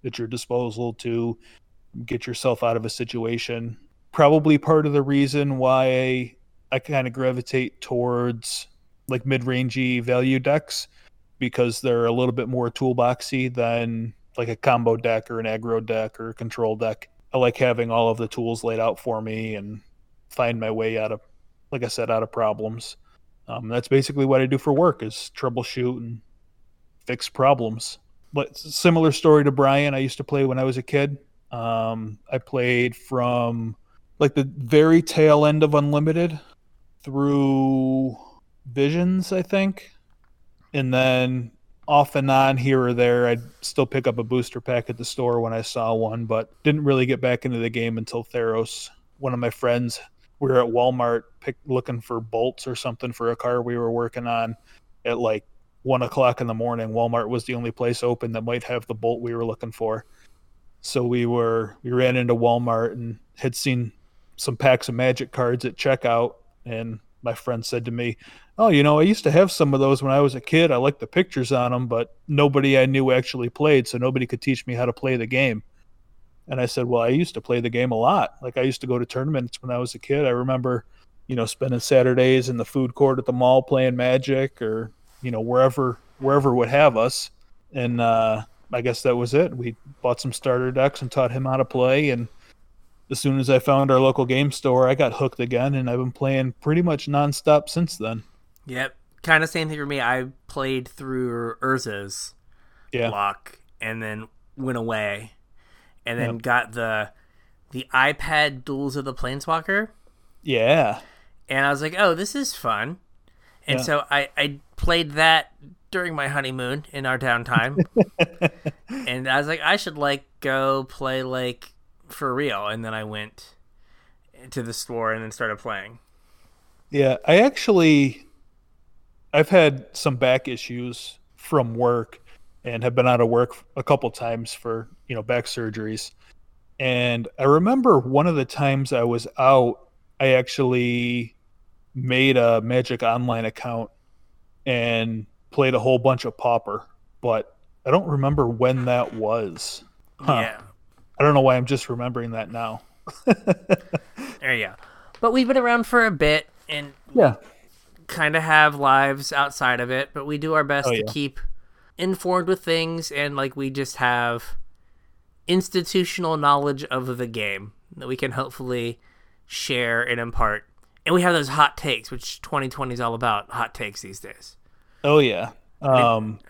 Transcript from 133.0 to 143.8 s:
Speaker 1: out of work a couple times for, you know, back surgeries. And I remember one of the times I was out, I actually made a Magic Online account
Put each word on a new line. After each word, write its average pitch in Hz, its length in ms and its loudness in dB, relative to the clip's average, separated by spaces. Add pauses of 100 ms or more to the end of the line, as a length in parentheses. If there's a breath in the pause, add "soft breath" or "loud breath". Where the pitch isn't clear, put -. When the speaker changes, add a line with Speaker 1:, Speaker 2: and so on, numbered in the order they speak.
Speaker 1:
out 123 120 4
of 117 80 4
work 120 360 0 (120)
a 131 60 -8
couple 131 280 2
times 117 440 -8
for, 113 340 -8 (200)
you 127 60 -8
know, 110 80 -6
back 120 240 -2
surgeries. 110 640 -8 (640 soft breath)
And 123 480 0 (120)
I 131 60 -2
remember 196 540 6
one 131 280 2
of 165 100 0
the 135 80 0
times 139 480 -2
I 120 120 0
was 120 220 -2 (120)
out, 131 500 4 (320)
I 135 80 2
actually 120 1080 0 (600)
made 127 420 2
a 117 240 4
Magic 120 420 -2
Online 117 420 0
account 117 460 -8 (760)